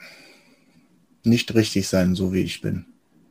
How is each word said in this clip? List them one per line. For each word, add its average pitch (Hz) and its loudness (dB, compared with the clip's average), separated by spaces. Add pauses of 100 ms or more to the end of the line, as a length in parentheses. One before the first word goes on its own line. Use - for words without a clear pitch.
(1200)
Nicht 117 2
richtig 107 2
sein, 92 2
so 92 -2
wie 92 0
ich - -6
bin. - -6 (440)